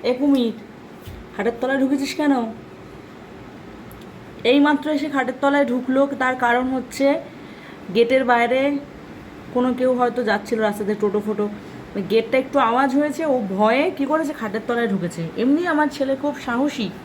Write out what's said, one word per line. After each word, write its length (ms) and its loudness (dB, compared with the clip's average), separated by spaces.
এ 100 2
কুমির, 360 4
খাটের 280 -2
তলায় 220 0
ঢুকেছিস 360 0
কেন? 140 4
এইমাত্র 340 6
এসে 180 -2
খাটের 280 -2
তলায় 280 4
ঢুকলো, 300 2
তার 220 0
কারণ 220 4
হচ্ছে 300 -2
গেটের 360 6
বাইরে 300 4
কোনো 160 2
কেউ 200 4
হয়তো 300 2
যাচ্ছিল 380 0
রাস্তাতে, 340 -2
টোটো 240 2
ফোটো, 200 -2
ওই 60 -4
গেটটা 320 2
একটু 140 -2
আওয়াজ 200 4
হয়েছে, 240 0
ও 20 4
ভয়ে 280 4
কী 140 0
করেছে, 280 2
খাটের 280 -4
তলায় 260 0
ঢুকেছে। 280 -4
এমনি 200 4
আমার 220 2
ছেলে 180 0
খুব 100 0
সাহসী 420 0